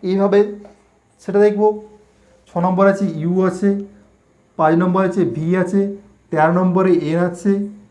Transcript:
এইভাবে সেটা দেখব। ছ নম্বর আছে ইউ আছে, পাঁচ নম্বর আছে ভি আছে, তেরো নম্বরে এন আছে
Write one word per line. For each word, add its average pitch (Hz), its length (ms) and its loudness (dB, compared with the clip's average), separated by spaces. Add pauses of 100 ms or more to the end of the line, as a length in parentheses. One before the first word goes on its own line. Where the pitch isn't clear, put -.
(100)
এইভাবে 196 280 2 (840)
সেটা 202 240 -2
দেখব। 208 160 0 (880)
ছ - 20 -20 (160)
নম্বর 185 260 2
আছে 196 120 -2 (160)
ইউ 165 120 -2 (160)
আছে, 196 220 -2 (880)
পাঁচ 160 140 2 (100)
নম্বর 185 260 0
আছে 180 140 -2 (140)
ভি 160 100 -6 (160)
আছে, 185 180 -2 (500)
তেরো 160 300 2
নম্বরে 185 320 2 (180)
এন 165 80 -2 (100)
আছে 180 240 -2 (380)